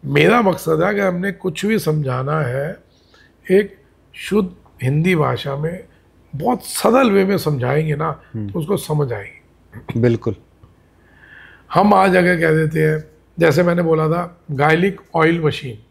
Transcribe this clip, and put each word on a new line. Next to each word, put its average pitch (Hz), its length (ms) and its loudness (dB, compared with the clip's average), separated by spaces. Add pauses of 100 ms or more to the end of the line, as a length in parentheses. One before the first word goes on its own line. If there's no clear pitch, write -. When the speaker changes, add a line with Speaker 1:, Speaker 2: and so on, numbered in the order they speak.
(120)
Speaker 1:
मेरा 180 300 4
मकसद 160 400 0
है 202 120 0
कि 202 60 -2
हमने 190 320 -2
कुछ 185 340 -8
भी 214 120 0
समझाना 147 600 -2
है, 139 400 -6 (680)
एक 202 260 2 (380)
शुद्ध 190 360 -2 (320)
हिंदी 156 320 0
भाषा 139 420 -2
में 165 280 -8 (520)
बहुत 208 260 -2
सरल 247 480 0
वे 196 140 2
में 190 140 -2
समझाएंगे 147 580 -2
ना, 156 240 -6 (140)
Speaker 2:
हम्म। 104 160 -8
Speaker 1:
तो 101 80 -6
उसको 165 180 -4
समझ 147 360 -4
आएगी। - 880 -12
Speaker 2:
बिल्कुल। 117 360 0 (1400)
Speaker 1:
हम 202 200 4
आज 190 220 4
अगर 175 240 2
कह 165 120 2
देते 156 300 0
हैं, 156 220 0 (340)
जैसे 165 240 4
मैंने 175 200 2
बोला 160 260 2
था, 175 320 -4 (100)
गार्लिक 160 500 2 (140)
ऑयल 165 300 2
मशीन 127 340 -4 (120)